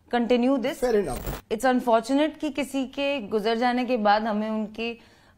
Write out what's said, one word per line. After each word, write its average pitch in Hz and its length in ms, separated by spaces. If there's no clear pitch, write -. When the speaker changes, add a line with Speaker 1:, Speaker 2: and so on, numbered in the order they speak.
Speaker 1:
continue 240 480
this। - 220
Speaker 2:
Fair 208 220
enough। - 460
Speaker 1:
It's 254 220
unfortunate 254 640
कि 302 120
किसी 269 360
के 277 340
गुजर 214 360
जाने 247 280
के 247 120
बाद 208 260
हमें 214 280
उनकी 220 500